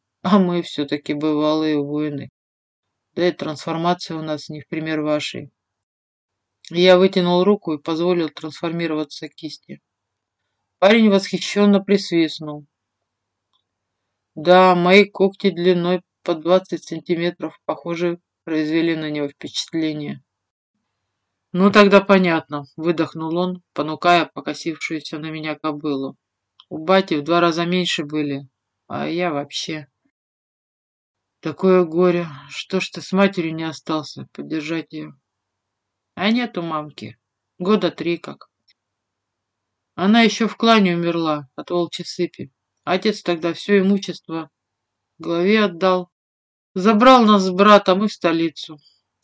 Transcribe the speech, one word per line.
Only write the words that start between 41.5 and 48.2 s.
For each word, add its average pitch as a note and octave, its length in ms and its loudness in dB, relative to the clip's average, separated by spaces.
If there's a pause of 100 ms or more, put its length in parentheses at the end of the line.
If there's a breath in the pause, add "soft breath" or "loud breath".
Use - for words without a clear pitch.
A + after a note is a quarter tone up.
от D3+ 160 -12
волчьей F3 340 -4
сыпи. - 460 -8 (320)
Отец G3 400 -2
тогда E3+ 300 -2
всё G3+ 260 0
имущество F3+ 720 -4 (640)
главе F3 460 2
отдал. F3+ 480 0 (640)
Забрал A3+ 500 6
нас G#3 180 6
с F#3+ 60 -2
братом G3+ 540 6
и G#3+ 40 0
в - 60 -8
столицу. E3 640 -4 (460)